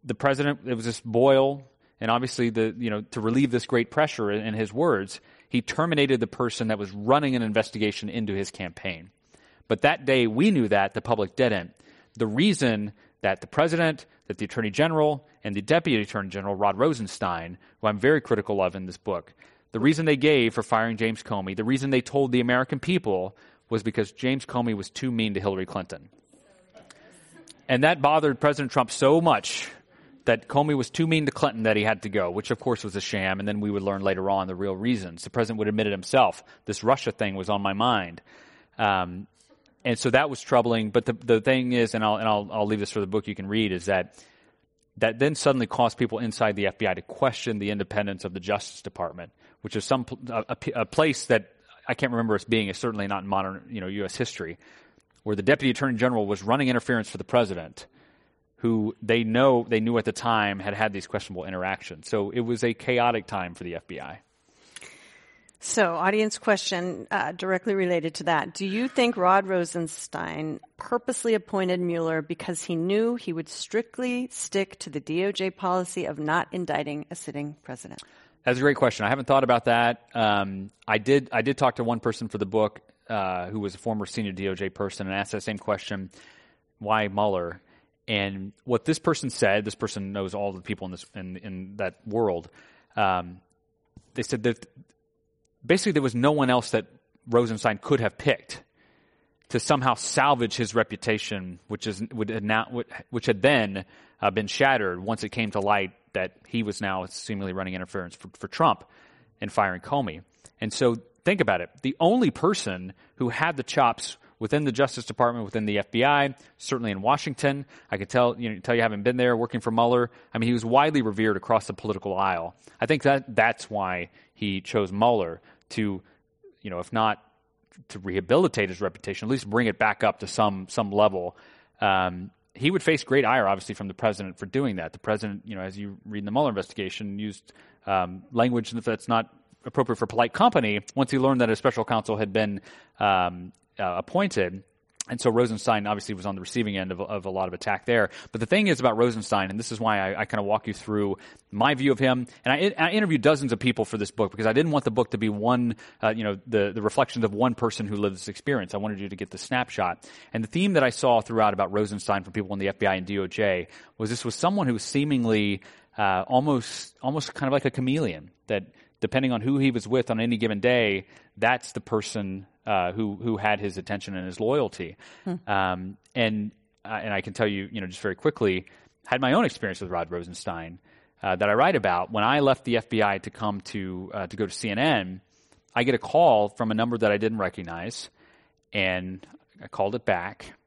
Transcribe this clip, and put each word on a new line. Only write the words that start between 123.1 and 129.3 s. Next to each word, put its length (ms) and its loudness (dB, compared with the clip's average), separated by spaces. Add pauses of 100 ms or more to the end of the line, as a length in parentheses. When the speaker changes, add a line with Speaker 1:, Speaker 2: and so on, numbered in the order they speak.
Speaker 1:
that's 340 2
why 400 -4 (240)
he 280 -4
chose 320 -2
Mueller 480 2 (300)
to, 300 -2 (600)
you 80 -12
know, 100 -6
if 140 -10
not 280 0 (680)
to 100 -14
rehabilitate 720 0
his 100 -10
reputation, 480 -6
at 40 0